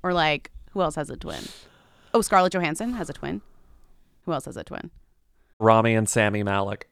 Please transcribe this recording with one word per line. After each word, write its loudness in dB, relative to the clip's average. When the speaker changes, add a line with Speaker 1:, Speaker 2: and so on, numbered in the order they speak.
Speaker 1:
Or, -2
like, 0
who -4
else 0
has -6
a -10
twin? -10
Oh, 4
Scarlett 4
Johansson -2
has -8
a -10
twin. -8
Who -4
else -4
has -14
a -12
twin? -12
Speaker 2:
Rami 6
and 2
Sami 2
Malek. -2